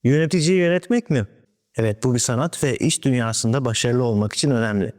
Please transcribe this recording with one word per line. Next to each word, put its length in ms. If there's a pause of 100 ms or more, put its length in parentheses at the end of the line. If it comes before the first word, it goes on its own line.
Yöneticiyi 540
yönetmek 520
mi? 180 (480)
Evet, 280
bu 100
bir 60
sanat 440
ve 140
iş 260
dünyasında 640
başarılı 380
olmak 300
için 180
önemli. 480